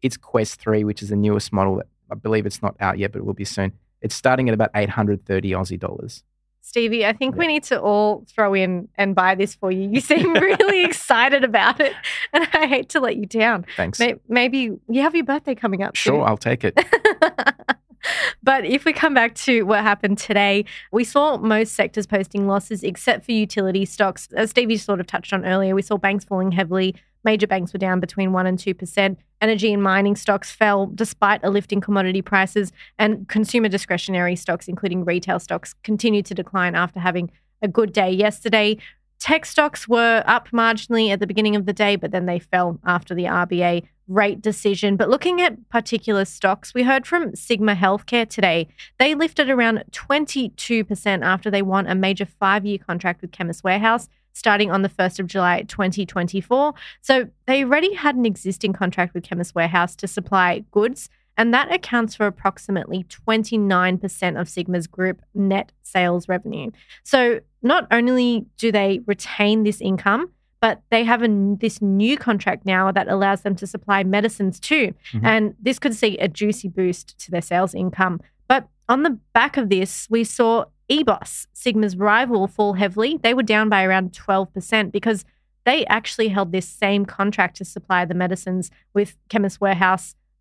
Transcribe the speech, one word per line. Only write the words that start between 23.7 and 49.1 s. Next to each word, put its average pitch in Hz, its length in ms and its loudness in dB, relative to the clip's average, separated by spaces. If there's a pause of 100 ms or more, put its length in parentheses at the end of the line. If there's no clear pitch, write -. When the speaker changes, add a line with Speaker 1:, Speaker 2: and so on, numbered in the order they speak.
Speaker 2:
stocks. - 500 -2
As 220 160 0
Stevie 226 280 2
sort 196 220 -2
of 180 60 -8
touched - 280 -6
on 180 100 -2
earlier, 190 300 2
we 190 80 2
saw 202 160 -2
banks 196 260 0
falling 190 280 -2
heavily. 185 420 0 (280)
Major 214 240 2
banks 190 280 -2
were 196 40 -6
down 185 220 0
between 190 320 -2
one 185 140 0
and 185 120 0
two 190 140 -4
percent. 196 460 -2 (240)
Energy 220 320 2
and 202 80 2
mining 196 340 2
stocks - 340 -2
fell 202 360 2
despite 214 580 0
a 196 60 0
lift 202 220 -2
in 202 100 0
commodity 190 400 0
prices, 190 500 0 (260)
and 214 300 0
consumer 214 400 0
discretionary 180 680 -2
stocks, - 300 -6
including 180 380 -4
retail 175 340 -2
stocks, - 440 -8
continued 214 440 0
to 196 80 -10
decline 180 400 -2
after 175 260 -2
having 180 300 -2 (300)
a 208 80 -2
good 202 240 0
day 190 180 0
yesterday. 208 680 0 (400)
Tech 311 260 0
stocks - 420 0
were 233 400 4
up 233 220 2
marginally 226 600 2
at 196 100 0
the 208 60 -2
beginning 208 300 0
of 190 100 -2
the 202 80 -2
day, 202 220 2
but 160 140 -4
then 185 140 -2
they 175 140 -2
fell 175 480 -2
after 175 280 -2
the 175 140 -2
R 175 160 0
B 175 180 0
A 175 200 0 (260)
rate 202 340 0
decision. 202 540 0
But 202 120 2
looking 349 320 2
at 339 280 -2
particular 220 560 -2
stocks, - 500 -2
we 247 80 2
heard 262 240 2
from 339 300 -2
Sigma 208 400 0
Healthcare 208 520 0
today. 170 380 0 (320)
They 294 160 2